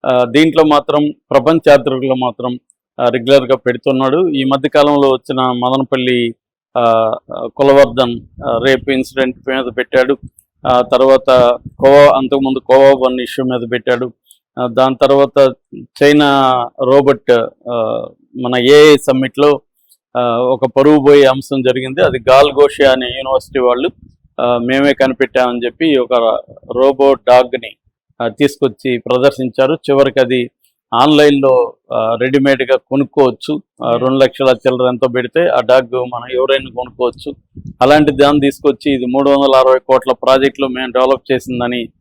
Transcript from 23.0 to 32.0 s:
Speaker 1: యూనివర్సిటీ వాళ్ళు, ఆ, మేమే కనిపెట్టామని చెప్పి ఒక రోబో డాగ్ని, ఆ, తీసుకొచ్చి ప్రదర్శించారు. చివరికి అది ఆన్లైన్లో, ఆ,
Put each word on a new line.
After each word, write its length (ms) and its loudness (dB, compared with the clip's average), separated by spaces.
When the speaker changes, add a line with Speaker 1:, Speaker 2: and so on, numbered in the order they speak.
Speaker 1:
యూనివర్సిటీ 520 -6
వాళ్ళు, 300 -2
ఆ, 160 -2
మేమే 360 0
కనిపెట్టామని 720 -2
చెప్పి 320 -2
ఒక 160 -2
రోబో 420 2
డాగ్ని, 600 0
ఆ, 60 -4
తీసుకొచ్చి 720 -4
ప్రదర్శించారు. 760 -2
చివరికి 460 -2
అది 320 -2
ఆన్లైన్లో, 800 2
ఆ, 280 -4